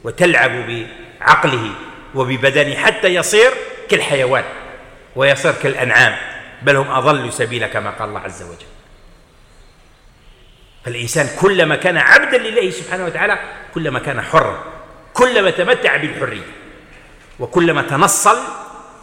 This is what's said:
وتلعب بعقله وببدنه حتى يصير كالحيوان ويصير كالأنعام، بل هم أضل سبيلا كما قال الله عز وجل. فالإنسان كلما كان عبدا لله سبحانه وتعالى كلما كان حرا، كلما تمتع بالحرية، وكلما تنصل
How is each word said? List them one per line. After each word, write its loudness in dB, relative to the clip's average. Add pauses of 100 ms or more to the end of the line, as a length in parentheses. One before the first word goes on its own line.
وتلعب 2 (680)
بعقله 2 (440)
وببدنه 0
حتى 0
يصير 4 (380)
كالحيوان 0 (720)
ويصير 2
كالأنعام، 2 (460)
بل 4
هم 0
أضل 0
سبيلا -2
كما -4
قال -8
الله -10
عز -12
وجل. -18 (2250)
فالإنسان -4 (120)
كلما 2
كان 0
عبدا 4
لله 0
سبحانه -8
وتعالى -2 (340)
كلما -4
كان -4
حرا، 0 (500)
كلما 4
تمتع 2
بالحرية، -6 (880)
وكلما 0
تنصل 2 (640)